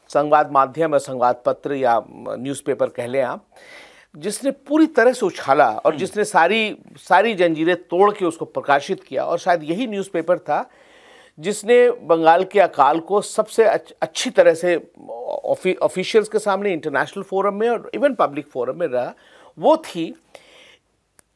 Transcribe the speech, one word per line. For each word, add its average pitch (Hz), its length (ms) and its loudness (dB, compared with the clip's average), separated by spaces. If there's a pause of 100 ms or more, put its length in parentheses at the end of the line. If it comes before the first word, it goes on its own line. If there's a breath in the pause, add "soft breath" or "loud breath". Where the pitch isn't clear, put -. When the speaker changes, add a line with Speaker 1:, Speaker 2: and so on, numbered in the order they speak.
Speaker 1:
संवाद 147 440 2
माध्यम 143 400 0
या 143 60 2
संवाद 123 480 -2
पत्र 139 280 -4
या 120 360 0
न्यूज़पेपर 123 800 -6
कह 120 180 -10
लें 127 160 -4
आप, 135 240 -8 (720 loud breath)
जिसने 208 340 -6
पूरी 302 360 0
तरह 254 260 4
से 240 140 -4
उछाला 139 440 2
और - 220 0
Speaker 2:
हम्म। 151 60 -10
Speaker 1:
जिसने 190 260 -4
सारी, 190 540 0 (180)
सारी 208 380 2
जंजीरें 170 420 2
तोड़ 185 340 2
के 196 140 -6
उसको 160 200 -4
प्रकाशित 143 600 -2
किया, 131 200 -4
और 160 140 -2
शायद 175 240 -2
यही 175 240 -4
न्यूज़पेपर 180 520 -4
था 170 320 -4 (720 soft breath)
जिसने 214 500 2
बंगाल 165 540 2
के 196 160 2
अकाल 160 400 2
को 196 200 -2
सबसे 214 440 -2
अच्छ-, - 280 0 (100)
अच्छी - 280 -6
तरह 175 240 6
से 170 360 -2 (540)
ऑफि-, - 340 -2
ऑफिशियल्स 185 500 0
के 214 100 -4
सामने, 202 340 -2
इंटरनेशनल 151 520 -4
फोरम 196 300 -4
में 220 140 -2
और 214 260 -4
even 262 220 0
पब्लिक 143 300 -2
फोरम 127 300 -6
में 170 100 -4
रहा, 131 280 -6 (440 soft breath)
वो 254 180 4
थी 190 380 -10 (1200 soft breath)